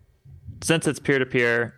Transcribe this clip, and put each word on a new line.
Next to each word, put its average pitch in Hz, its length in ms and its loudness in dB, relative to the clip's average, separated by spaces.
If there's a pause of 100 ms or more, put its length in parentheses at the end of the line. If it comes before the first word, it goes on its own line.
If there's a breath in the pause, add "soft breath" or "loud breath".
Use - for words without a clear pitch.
(600)
since 160 260 0
it's 147 120 -2
peer-to-peer 123 800 0